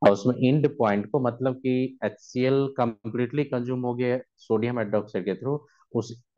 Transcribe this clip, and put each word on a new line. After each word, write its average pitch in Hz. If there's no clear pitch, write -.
और 104
उसमें 120
end 143
point 104
को 147
मतलब 123
कि 131
एचसीएल 131
completely 120
consume 127
हो 123
गया 123
sodium 117
hydroxide 104
के 95
through, 135
उस 117